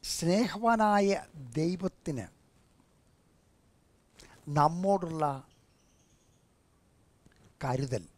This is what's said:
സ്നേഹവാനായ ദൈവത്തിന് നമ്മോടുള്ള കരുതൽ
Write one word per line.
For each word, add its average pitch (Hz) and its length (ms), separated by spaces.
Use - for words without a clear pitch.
സ്നേഹവാനായ 208 1040
ദൈവത്തിന് 170 640
നമ്മോടുള്ള 170 680
കരുതൽ 127 400